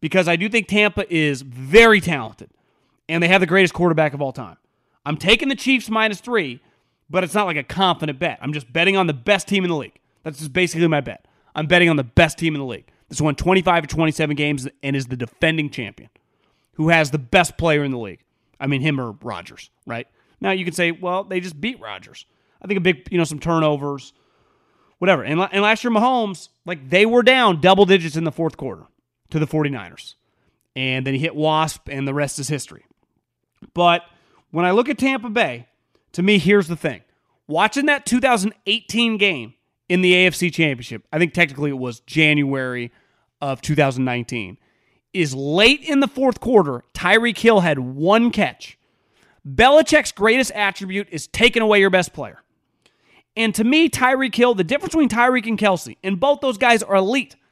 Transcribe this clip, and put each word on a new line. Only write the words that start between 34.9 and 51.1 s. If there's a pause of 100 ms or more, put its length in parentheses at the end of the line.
Tampa
Bay, (440)
to
me,
here's
the
thing. (440)
Watching
that
two
thousand (120)
eighteen
game (340)
in
the
A
F
C
Championship,
I
think
technically
it
was
January (500)
of
two
thousand
nineteen, (540)
is
late
in
the
fourth
quarter, (100)
Tyreek
Hill
had
one
catch. (720)
Belichick's
greatest
attribute